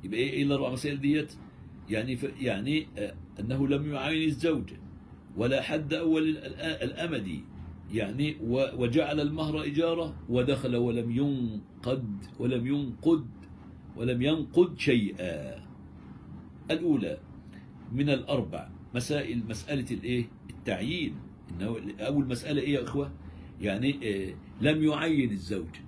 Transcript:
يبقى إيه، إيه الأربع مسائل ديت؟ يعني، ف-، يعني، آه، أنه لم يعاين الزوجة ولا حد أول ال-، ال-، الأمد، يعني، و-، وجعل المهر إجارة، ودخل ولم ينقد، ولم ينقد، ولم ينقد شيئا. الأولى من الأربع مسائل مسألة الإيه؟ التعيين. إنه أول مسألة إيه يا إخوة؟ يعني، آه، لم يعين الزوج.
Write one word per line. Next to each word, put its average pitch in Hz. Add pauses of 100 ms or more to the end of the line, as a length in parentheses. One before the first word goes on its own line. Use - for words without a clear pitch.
يبقى 101
إيه، 135
إيه 139
الأربع 139
مسائل 139
ديت؟ 151 (560)
يعني، 113
ف-، 135
يعني، 127 (100)
آه، 101 (260)
أنه 131
لم 147
يعاين 156
الزوجة 143 (580)
ولا 127
حد 151
أول 160
ال-، 151
ال-، 147
الأمد، 120 (540)
يعني، 123
و-، 123
وجعل 147
المهر 151
إجارة، 165 (140)
ودخل 123
ولم 120
ينقد، 120 (240)
ولم 120
ينقد، 143 (680)
ولم 123
ينقد 156
شيئا. 92 (1080)
الأولى 139 (720)
من 143
الأربع 123 (260)
مسائل 120
مسألة 127
الإيه؟ 120 (240)
التعيين. 117 (360)
إنه 101 (220)
أول 135
مسألة 135
إيه 143
يا 127
إخوة؟ 143 (500)
يعني، 113
آه، 98 (280)
لم 156
يعين 151
الزوج. 92 (120)